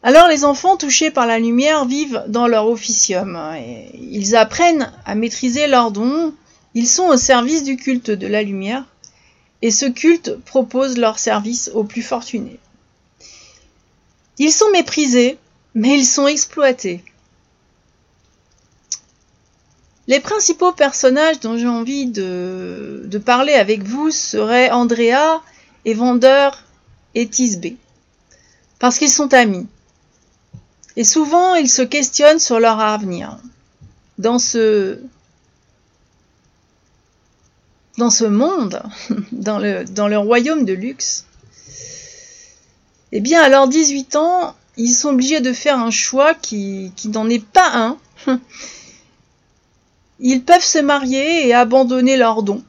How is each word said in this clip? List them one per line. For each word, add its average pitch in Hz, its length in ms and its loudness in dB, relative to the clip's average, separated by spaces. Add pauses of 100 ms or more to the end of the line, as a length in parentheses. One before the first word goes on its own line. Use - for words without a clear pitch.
Alors 311 240 8
les 294 180 2
enfants 349 320 2
touchés 302 340 0
par 247 160 0
la 226 100 0
lumière 262 480 0
vivent 269 420 -4
dans 233 200 0
leur 220 200 2
officium, 196 720 -2 (160)
et 120 380 -14
ils 208 420 -4
apprennent 277 560 2 (140)
à 196 80 -8
maîtriser 240 540 -2
leurs 240 240 2
dons, 285 420 -2 (400)
ils 233 140 -2
sont 359 160 0
au 311 140 4
service 262 460 2
du 269 140 -4
culte 247 320 -4
de 196 160 -4
la 208 160 -2
lumière, 202 440 -8 (760)
et 226 80 0
ce 262 160 -2
culte 320 520 0
propose 254 600 -2
leur 220 220 0
service 214 560 -4
aux 220 80 -2
plus 220 180 -8
fortunés. - 580 -8 (1800)
Ils 302 120 2
sont 427 200 4
méprisés, 269 680 2 (380)
mais 254 240 2
ils 262 60 0
sont 277 200 0
exploités. 262 800 -2 (3000)
Les 269 120 2
principaux 359 520 0
personnages 285 680 0
dont 233 180 -6
j'ai 240 80 -2
envie 247 400 -4
de, 180 1000 -10
de 196 140 -8
parler 254 340 0
avec 214 300 2
vous 269 260 -4
seraient 240 640 0
Andrea, 240 720 2 (420)
Evander 247 640 4 (640)
et 233 140 -2
Thisbe, 208 480 -4 (1040)
parce 247 180 0
qu'ils 285 140 2
sont 294 240 0
amis. 208 320 4 (1300)
Et 233 80 -2
souvent, 349 520 2
ils 294 140 2
se - 120 0
questionnent 294 580 2
sur 233 200 0
leur 226 200 2
avenir. 214 580 -4 (800)
Dans 233 220 0
ce, 214 600 0 (3000)
dans 233 120 0
ce 226 160 2
monde, 240 560 0 (280)
<laughs> 208 220 -6
dans 208 260 -6
le, 196 280 -4
dans 208 220 -4
le 208 100 0
royaume 240 480 0
de 190 80 -4
luxe, 233 520 -8 (1900)
eh 208 80 -4
bien, 311 220 2
à 285 80 6
leurs 269 180 6
dix-huit 277 480 -2
ans, 349 400 0 (220)
ils 240 160 -2
sont 294 160 -2
obligés 269 320 0
de 247 120 -2
faire 277 260 -2
un 233 120 -2
choix 277 420 0
qui, 196 640 -8
qui 220 140 -10
n'en 220 200 -2
est 233 140 0
pas 359 300 2
un. 240 240 -2 (300)
<laughs> 254 120 0 (1800)
Ils 254 240 0
peuvent 349 200 4
se - 140 2
marier 285 680 0
et 233 60 4
abandonner 254 600 2
leurs 226 280 2
dons 202 260 -4